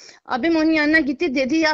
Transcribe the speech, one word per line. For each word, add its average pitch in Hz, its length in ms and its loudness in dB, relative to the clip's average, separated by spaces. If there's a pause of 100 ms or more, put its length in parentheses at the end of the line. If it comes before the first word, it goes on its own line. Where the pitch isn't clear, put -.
(260)
Abim 320 300 -2
onun 320 160 2
yanına 311 280 2
gitti, 285 360 -2
dedi, 269 200 -2
"Ya 311 180 0